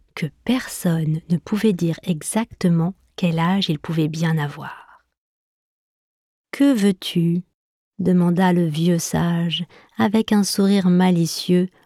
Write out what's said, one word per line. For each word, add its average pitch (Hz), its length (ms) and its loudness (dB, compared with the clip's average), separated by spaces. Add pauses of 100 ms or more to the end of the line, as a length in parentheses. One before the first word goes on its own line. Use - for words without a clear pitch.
(140)
que - 120 -6 (180)
personne 165 840 -2
ne 175 80 0
pouvait 214 360 0
dire 165 300 -2
exactement 175 920 -2 (220)
quel 165 220 -2
âge 185 300 0
il 151 100 -2
pouvait 160 300 -2
bien 160 300 -2
avoir. « - 680 -10 (1500)
Que 277 220 2
veux-tu ? » 180 680 0 (560)
demanda 180 540 2
le 175 140 2
vieux 165 320 0
sage, 170 680 -2 (320)
avec 220 360 0
un 208 100 4
sourire 196 460 2
malicieux 180 800 2 (160)